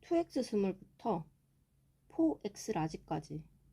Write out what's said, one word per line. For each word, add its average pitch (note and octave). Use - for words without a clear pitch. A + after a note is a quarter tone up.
투엑스 E4
스몰부터 F#3+
포엑스 -
라지까지, D#3